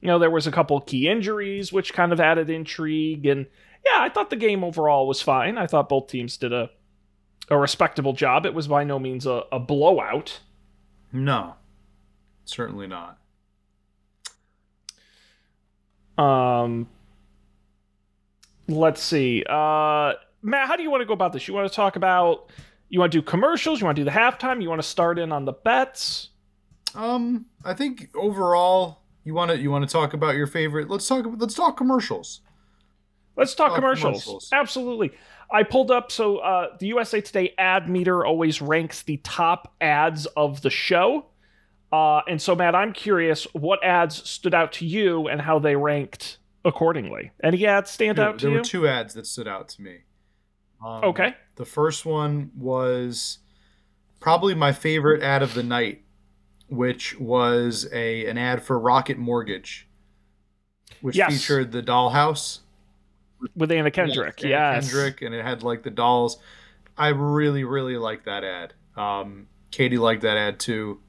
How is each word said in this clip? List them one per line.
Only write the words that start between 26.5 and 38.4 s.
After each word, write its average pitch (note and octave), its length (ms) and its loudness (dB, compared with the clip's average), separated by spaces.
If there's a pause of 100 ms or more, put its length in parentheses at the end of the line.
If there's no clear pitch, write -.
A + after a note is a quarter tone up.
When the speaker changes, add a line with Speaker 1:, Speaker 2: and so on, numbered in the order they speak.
Speaker 2:
Um, A#3+ 520 -2 (180)
I F#3 80 -6
think B3+ 420 -6
overall, F#3 840 2 (240)
you D3+ 80 -10
wanna, E3+ 220 0
you C#3 160 -2
wanna C#3+ 160 0
talk D3+ 260 0
about D3+ 220 0
your C#3+ 120 -2
favorite. D3+ 440 -4
Let's G3 180 -4
talk, C4 160 2 (140)
let's A3+ 160 -4
talk E4+ 240 0
commercials. B3 640 -2 (920)
Speaker 1:
Let's C4+ 180 2
talk D4+ 140 4
Speaker 2:
Talk B3+ 80 2
Speaker 1:
commercials. - 480 0
Speaker 2:
commercials. G2 280 -14
Speaker 1:
Absolutely. A#3+ 600 -2 (380)
I G#3+ 120 4
pulled B3+ 280 2
up, B3 220 2
so, G#3 260 0
uh, F3+ 400 -2
the F#3+ 100 -6
U A#3 120 0
S A3+ 140 -4
A G#3 80 0
Today F#3 340 -2
ad F#3 320 2
meter F3+ 380 2
always D#3+ 340 2